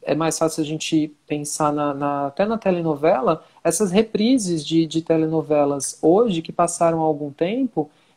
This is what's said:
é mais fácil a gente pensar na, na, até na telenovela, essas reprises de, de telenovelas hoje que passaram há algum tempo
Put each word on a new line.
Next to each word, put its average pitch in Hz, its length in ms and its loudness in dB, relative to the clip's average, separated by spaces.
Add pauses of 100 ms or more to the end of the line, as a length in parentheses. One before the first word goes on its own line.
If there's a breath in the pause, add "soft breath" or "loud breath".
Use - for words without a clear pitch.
é - 120 -2
mais 156 240 -2
fácil 160 240 -2
a 147 40 -2
gente 156 480 -2 (120)
pensar 147 460 -2
na, 147 220 -2
na, 143 340 -2
até 190 180 -2
na 220 120 -4
telenovela, 170 880 0 (200 soft breath)
essas 170 260 2
reprises 208 760 2
de, 160 220 2
de 160 160 -2
telenovelas 151 960 0
hoje 175 420 4
que - 100 -14
passaram 170 480 0
há 160 40 0
algum 147 260 -2
tempo 190 600 -4 (260 soft breath)